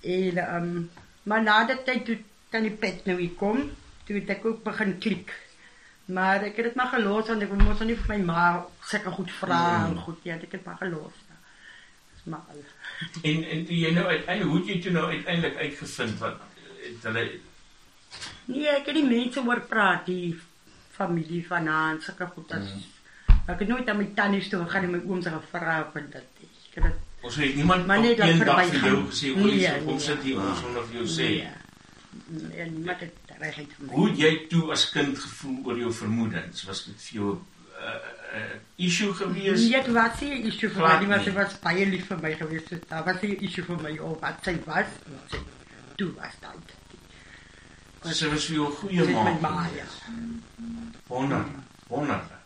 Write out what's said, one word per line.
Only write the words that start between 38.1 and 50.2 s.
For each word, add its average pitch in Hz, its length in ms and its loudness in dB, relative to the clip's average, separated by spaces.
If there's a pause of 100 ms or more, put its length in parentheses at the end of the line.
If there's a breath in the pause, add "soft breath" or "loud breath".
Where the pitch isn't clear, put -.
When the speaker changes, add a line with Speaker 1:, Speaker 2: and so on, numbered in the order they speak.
Speaker 2:
eh, 107 160 -8 (260)
issue 185 380 2
gewees? 196 460 0
Speaker 1:
Nee, 240 220 6
dit 247 100 0
was 233 280 4
nie 285 140 -4
'n 226 120 -4
issue 220 240 -2
vir - 80 -6
Speaker 2:
Glad 165 140 6
Speaker 1:
my - 60 6
nie, 202 100 2
maar 202 100 4
Speaker 2:
nie. 202 80 0
Speaker 1:
sy 202 60 0
was 190 280 0
baie 180 260 2
lief 185 200 -2
vir 185 140 -4
my 156 140 -2
gewees, 160 340 -6
so 175 80 -10 (120)
daar 160 160 -6
was 180 180 -2
nie 208 140 -2
'n - 80 -6
issue 180 200 -6
vir 175 160 -6
my 156 180 -6
of 156 220 -6
wat 147 220 -6
sy 175 140 -2 (100)
was, 165 200 0 (200)
want 139 240 -16
sy - 80 -6 (580)
toe 196 180 -2
was - 260 -14
daar. - 140 -16 (1600 loud breath)
Speaker 2:
Sy 156 180 0
was 147 180 0
vir 160 80 0
jou 147 120 2
'n 147 80 -4
goeie 185 280 2
Speaker 1:
Sy 143 60 4
is 127 40 4
Speaker 2:
ma 107 80 2
Speaker 1:
my 165 180 2
ma, 156 220 -2
Speaker 2:
gewees. 143 320 -6 (120)
Speaker 1:
ja. 226 60 -12 (920)